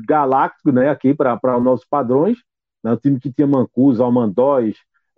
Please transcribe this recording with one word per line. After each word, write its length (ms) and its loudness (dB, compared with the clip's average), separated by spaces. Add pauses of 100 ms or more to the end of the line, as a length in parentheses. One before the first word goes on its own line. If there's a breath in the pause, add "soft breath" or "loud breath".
galáctico, 640 0
né, 200 2
aqui 220 0
pra, 240 0
pra 220 -2
nossos 260 0
padrões, 540 -2 (460)
né, 80 -2
um 40 0
time 220 -2
que 140 -10
tinha 160 0
Mancuso, 560 0
Almandóis, 720 0 (420)